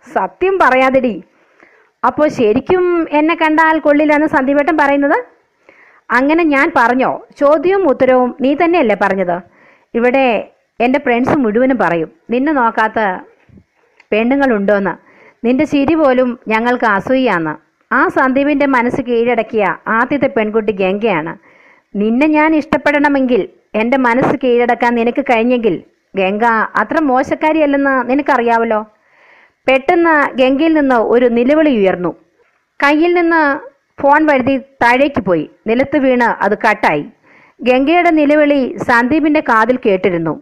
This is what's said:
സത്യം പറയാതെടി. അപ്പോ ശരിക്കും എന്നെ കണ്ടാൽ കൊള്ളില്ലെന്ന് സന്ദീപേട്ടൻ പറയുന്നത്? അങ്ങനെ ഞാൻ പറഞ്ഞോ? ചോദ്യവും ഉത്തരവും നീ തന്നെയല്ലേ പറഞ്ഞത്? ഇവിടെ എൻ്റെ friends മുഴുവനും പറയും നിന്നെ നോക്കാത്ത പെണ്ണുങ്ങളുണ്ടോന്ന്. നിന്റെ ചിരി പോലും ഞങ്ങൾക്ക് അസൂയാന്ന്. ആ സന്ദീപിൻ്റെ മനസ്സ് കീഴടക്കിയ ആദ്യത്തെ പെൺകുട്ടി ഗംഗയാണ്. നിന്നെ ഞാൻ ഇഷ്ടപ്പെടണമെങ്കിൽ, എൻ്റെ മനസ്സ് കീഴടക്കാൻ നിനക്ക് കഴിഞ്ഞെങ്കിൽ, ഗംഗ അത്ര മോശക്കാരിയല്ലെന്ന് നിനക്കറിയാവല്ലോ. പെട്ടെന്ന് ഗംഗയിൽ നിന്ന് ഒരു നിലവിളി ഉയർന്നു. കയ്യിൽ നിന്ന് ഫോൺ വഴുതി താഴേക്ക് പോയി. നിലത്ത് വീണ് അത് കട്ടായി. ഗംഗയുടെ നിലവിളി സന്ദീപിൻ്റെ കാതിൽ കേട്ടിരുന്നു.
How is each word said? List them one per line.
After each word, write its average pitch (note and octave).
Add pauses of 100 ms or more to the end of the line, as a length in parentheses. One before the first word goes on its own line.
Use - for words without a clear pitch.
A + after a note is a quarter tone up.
(140)
സത്യം F4+
പറയാതെടി. B3+ (800)
അപ്പോ C4+
ശരിക്കും D#4+
എന്നെ D4+
കണ്ടാൽ D#4+
കൊള്ളില്ലെന്ന് D4+
സന്ദീപേട്ടൻ D4
പറയുന്നത്? C#4+ (960)
അങ്ങനെ C#4+
ഞാൻ D4
പറഞ്ഞോ? A#3+ (180)
ചോദ്യവും D#4+
ഉത്തരവും B3+
നീ C#4
തന്നെയല്ലേ E4
പറഞ്ഞത്? F#3 (520)
ഇവിടെ A#3+ (280)
എൻ്റെ B3+
friends C4
മുഴുവനും B3
പറയും E3+ (180)
നിന്നെ C4
നോക്കാത്ത A3+ (1120)
പെണ്ണുങ്ങളുണ്ടോന്ന്. G#3+ (520)
നിന്റെ C4
ചിരി C#4+
പോലും B3+
ഞങ്ങൾക്ക് A#3+
അസൂയാന്ന്. G3 (380)
ആ C4+
സന്ദീപിൻ്റെ C#4+
മനസ്സ് B3
കീഴടക്കിയ A3+ (120)
ആദ്യത്തെ C4
പെൺകുട്ടി G#3+
ഗംഗയാണ്. F#3+ (600)
നിന്നെ A3+
ഞാൻ D#4
ഇഷ്ടപ്പെടണമെങ്കിൽ, C#4+ (280)
എൻ്റെ A#3
മനസ്സ് B3+
കീഴടക്കാൻ A#3+
നിനക്ക് A#3+
കഴിഞ്ഞെങ്കിൽ, A#3 (400)
ഗംഗ G3 (320)
അത്ര A3+
മോശക്കാരിയല്ലെന്ന് C#4
നിനക്കറിയാവല്ലോ. A#3 (840)
പെട്ടെന്ന് D4+
ഗംഗയിൽ C4+
നിന്ന് C#4
ഒരു A#3
നിലവിളി B3+
ഉയർന്നു. F3+ (680)
കയ്യിൽ D#4
നിന്ന് E4+ (600)
ഫോൺ D4
വഴുതി C4+
താഴേക്ക് B3+
പോയി. E3+ (180)
നിലത്ത് C4+
വീണ് B3
അത് G3+
കട്ടായി. G#3 (540)
ഗംഗയുടെ C#4+
നിലവിളി D4
സന്ദീപിൻ്റെ C#4
കാതിൽ B3
കേട്ടിരുന്നു. F#3